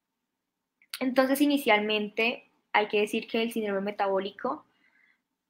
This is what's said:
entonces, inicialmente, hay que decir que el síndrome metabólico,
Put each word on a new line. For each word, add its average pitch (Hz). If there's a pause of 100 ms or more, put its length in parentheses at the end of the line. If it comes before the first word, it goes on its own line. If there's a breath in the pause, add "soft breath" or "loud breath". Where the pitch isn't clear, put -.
(1000)
entonces, 262
inicialmente, 220 (220)
hay 214
que 208
decir 220
que 226
el 233
síndrome 202
metabólico, 196 (840)